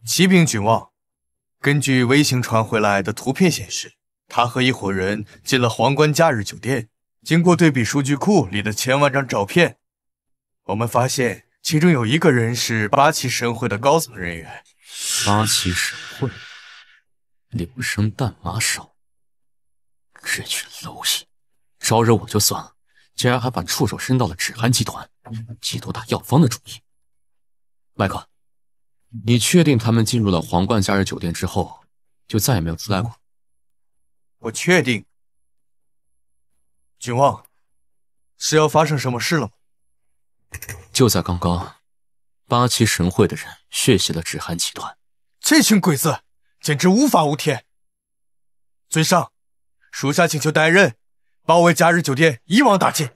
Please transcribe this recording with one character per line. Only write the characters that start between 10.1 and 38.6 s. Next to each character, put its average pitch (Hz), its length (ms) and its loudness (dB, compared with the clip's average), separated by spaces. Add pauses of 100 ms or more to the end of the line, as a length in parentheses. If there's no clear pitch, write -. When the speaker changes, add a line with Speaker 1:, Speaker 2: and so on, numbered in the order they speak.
Speaker 1:
我 95 100 -6
们 117 140 -2
发 127 180 2
现 120 400 -4 (160)
其 156 160 -2
中 175 120 4
有 123 160 2
一 135 120 0
个 160 140 4
人 117 240 0
是 110 320 -2
八 139 240 4
旗 131 160 -6
神 120 260 -4
会 113 140 -4
的 104 80 -4
高 139 240 2
层 117 160 -12
人 87 200 -8
员。 - 280 -18 (600)
Speaker 2:
八 104 220 2
旗 - 240 -2
神 - 260 -4 (220)
会， 127 120 -4 (1200)
柳 85 180 -8 (120)
生 104 300 -2
淡 113 320 -4
马 90 160 -8
守， - 380 -6 (1300)
这 - 200 -6
群 - 280 -8
蝼 - 340 -16
蚁， - 220 -4 (520)
招 117 240 2
惹 113 120 4
我 - 120 -2
就 107 140 -2
算 - 200 -2
了， - 140 -20 (400)
竟 123 160 0
然 123 100 0
还 123 80 -4
把 110 140 -6
触 113 240 -2
手 - 100 -6
伸 131 220 -2
到 120 80 0
了 82 80 -6
止 - 200 -8
汗 117 180 -2
集 113 100 0
团， - 260 -10 (540)
企 - 160 -8
图 95 140 -12
打 - 140 -10
药 110 120 -4
方 135 220 2
的 143 80 6
主 - 160 -4
意。 - 160 -18 (1120)
麦 101 140 0
克， - 200 -8 (960)
你 120 140 2
确 175 240 2
定 143 160 4
他 113 140 0
们 113 120 2
进 117 160 -2
入 101 100 2
了 85 100 2
皇 90 260 0
冠 107 160 0
假 98 140 0
日 95 80 2
酒 - 140 -8
店 85 140 -6
之 90 140 -6
后， - 380 -6 (420)
就 113 120 -2
再 120 160 0
也 92 60 0
没 82 100 -4
有 82 60 -8
出 - 160 -8
来 92 80 0
过？ 113 140 -8 (1200)
Speaker 1:
我 113 120 -8
确 170 320 2
定。 117 220 -2 (1900)
郡 120 180 -8
王， 135 300 0 (880)
是 - 200 -2
要 151 120 4